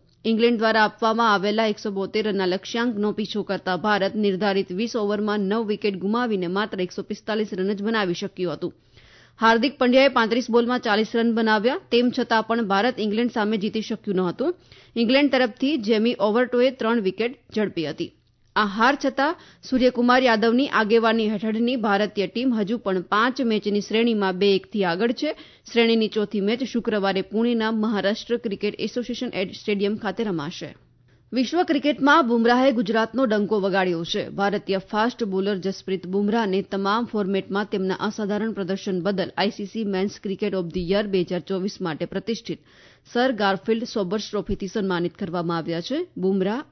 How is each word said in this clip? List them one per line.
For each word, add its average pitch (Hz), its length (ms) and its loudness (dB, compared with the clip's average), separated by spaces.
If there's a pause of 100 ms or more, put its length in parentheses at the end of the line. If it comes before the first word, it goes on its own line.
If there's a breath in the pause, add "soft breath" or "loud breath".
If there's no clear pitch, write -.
(240)
ઇંગ્લેન્ડ 226 340 2
દ્વારા 220 260 4
આપવામાં 220 480 2
આવેલા 208 340 0
એકસો 214 240 -4
બોતેર 196 360 -2
રનના 196 200 0
લક્ષ્યાંકનો 208 640 -2
પીછો 208 300 -4
કરતા 185 340 -4
ભારત 196 380 0
નિર્ધારિત 196 580 0
વીસ 226 240 -4
ઓવરમાં 208 440 0
નવ 208 260 0
વિકેટ 208 300 -2
ગુમાવીને 208 500 -2
માત્ર 196 340 -4
એકસો 180 220 -6
પિસ્તાલીસ 214 500 -4
રન 190 200 -2
જ 202 100 -6
બનાવી 202 320 0
શક્યું 180 380 -6
હતું. 170 200 -6 (680 soft breath)
હાર્દિક 226 380 4
પંડ્યાએ 262 300 6
પાંત્રીસ 233 420 0
બોલમાં 240 300 2
ચાલીસ 214 340 2
રન 233 200 2
બનાવ્યા. 220 460 2 (100)
તેમ 240 200 4
છતાં 233 320 0
પણ 233 200 0
ભારત 202 380 0
ઇંગ્લેન્ડ 214 300 0
સામે 214 260 0
જીતી 214 240 -2
શક્યું 208 360 -4
ન 185 40 2
હતું. 240 340 0 (420 soft breath)
ઇંગ્લેન્ડ 254 340 4
તરફથી 262 460 0
જેમી 226 420 2
ઓવર્ટોએ 240 520 2
ત્રણ 233 300 0
વિકેટ 214 400 -2 (140)
ઝડપી 185 320 -2
હતી. - 260 -8 (440)
આ 214 80 4
હાર 226 400 2
છતાં 277 320 0 (280 loud breath)
સૂર્યકુમાર 247 580 4
યાદવની 233 460 4
આગેવાની 220 600 2
હેઠળની 220 460 0
ભારતીય 202 500 0
ટીમ 240 280 0
હજુ 220 240 0
પણ 185 220 -2
પાંચ 233 400 0
મેચની 208 400 0
શ્રેણીમાં 208 580 0
બે 196 160 4
એકથી 190 300 -2
આગળ 190 280 0
છે. 294 220 -4 (380 loud breath)
શ્રેણીની 226 360 4
ચોથી 208 320 -2
મેચ 226 240 0
શુક્રવારે 196 580 -2
પુણેના 226 500 0
મહારાષ્ટ્ર 214 640 -2
ક્રિકેટ 208 420 -4
એસોસિએશન 240 560 -6
એડ-, 185 180 -4
સ્ટેડિયમ 202 440 -2
ખાતે 208 280 -4
રમાશે. 170 460 -6 (600 soft breath)
વિશ્વ 262 300 0
ક્રિકેટમાં 294 680 2
બુમરાહે 240 440 4
ગુજરાતનો 226 540 0
ડંકો 208 340 0
વગાડ્યો 185 440 0
છે. 165 240 -4
ભારતીય 196 500 -2
ફાસ્ટ 226 460 -2
બોલર 190 320 -2
જસપ્રીત 185 500 -6
બુમરાહને 202 560 0
તમામ 196 420 -2
ફોર્મેટમાં 196 600 -2
તેમના 190 300 -2
અસાધારણ 208 580 -4
પ્રદર્શન 190 480 -4
બદલ 190 360 -2
આઈ 196 140 0
સી 202 160 -8
સી 220 180 -6
મેન્સ 196 380 -4
ક્રિકેટ 196 320 -4
ઓફ 185 100 -2
ધ 170 140 -6
યર 196 280 0
બે 190 140 0
હજાર 175 200 -2
ચોવીસ 190 400 -6
માટે 185 240 -4
પ્રતિષ્ઠિત 196 560 -6 (520 soft breath)
સર 254 200 2
ગારફિલ્ડ 208 520 0
સોબર્સ 208 460 -4
ટ્રોફીથી 202 360 -4
સન્માનિત 180 480 -2
કરવામાં 170 440 -4
આવ્યા 165 220 -4
છે. 320 260 -6 (120)
બુમરાહ 196 540 0